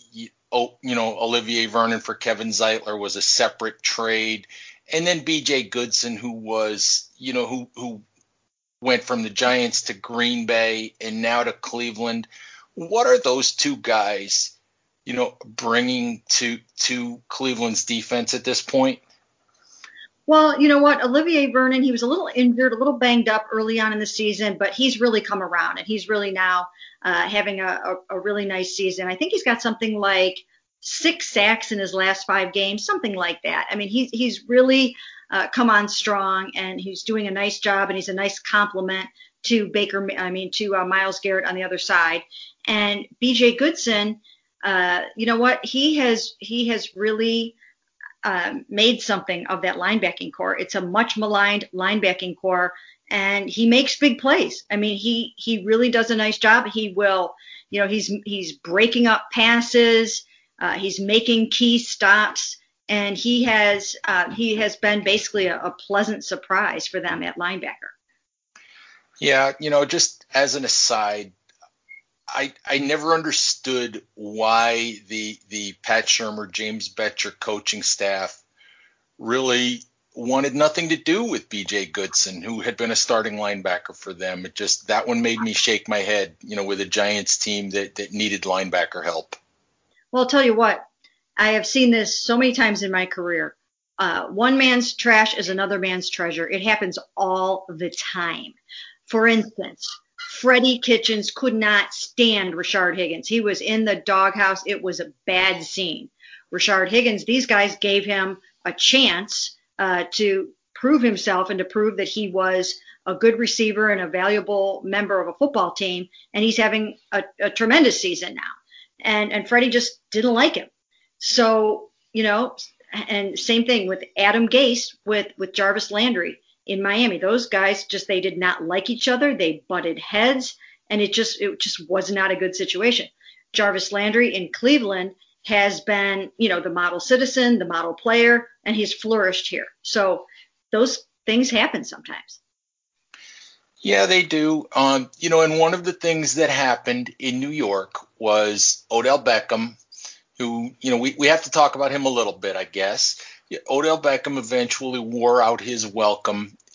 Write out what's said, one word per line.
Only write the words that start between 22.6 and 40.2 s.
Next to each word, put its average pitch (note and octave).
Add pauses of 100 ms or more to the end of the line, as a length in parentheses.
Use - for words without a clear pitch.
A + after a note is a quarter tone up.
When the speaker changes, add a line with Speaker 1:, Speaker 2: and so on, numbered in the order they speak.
Speaker 2:
a A3
little C4
banged A#3+
up G#3+
early A3
on A3
in G#3
the G#3
season, G#3
but G3
he's B3
really A3
come G#3
around, F3
and F#3+
he's G#3
really G3+
now, F#3 (340)
uh, F3
having G3+
a, F#3+ (460)
a, G3
a -
really G3+
nice F#3
season. F#3
I F#3
think D#4
he's G#4+
got A#3
something A3
like F#3+ (440)
six -
sacks A3
in G#3
his F#3
last F#3+
five F#3+
games, G3+
something F4
like E3+
that. -
I F#3+
mean, G#3
he's, B3
he's A#3
really, B3+ (340)
uh, G3
come A#3
on G#3
strong, G3
and F#3
he's F#3
doing A3
a G3
nice G3+
job, G3
and F#3+
he's F#3+
a F#3+
nice G3
complement F#3+ (360)
to G#3+
Baker, G3 (120)
I F3+